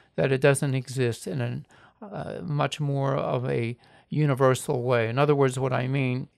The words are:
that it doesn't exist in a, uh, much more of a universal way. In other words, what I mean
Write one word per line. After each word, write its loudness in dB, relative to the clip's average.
that 2
it 0
doesn't 4
exist -2
in -4
a, -10
uh, -10
much -2
more -2
of -2
a -2
universal 2
way. 2
In -2
other 4
words, 2
what -2
I -2
mean -2